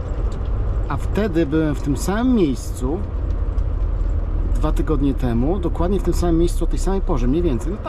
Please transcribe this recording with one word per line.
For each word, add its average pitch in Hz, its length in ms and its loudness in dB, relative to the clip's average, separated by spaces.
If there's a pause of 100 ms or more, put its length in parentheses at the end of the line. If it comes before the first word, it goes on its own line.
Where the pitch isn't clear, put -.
(880)
A 143 80 -2
wtedy 175 480 0
byłem 151 300 0
w - 60 -4
tym 143 160 0
samym 233 380 0
miejscu 143 640 0 (1600)
dwa 156 160 2
tygodnie 139 420 2
temu, 127 460 0
dokładnie 170 400 0
w - 40 -2
tym 170 100 0
samym 175 240 2
miejscu 170 260 2
o 165 40 0
tej - 120 0
samej 190 220 0
porze, 120 260 0
mniej 151 140 2
więcej. 156 300 0
No 214 60 -6 (120)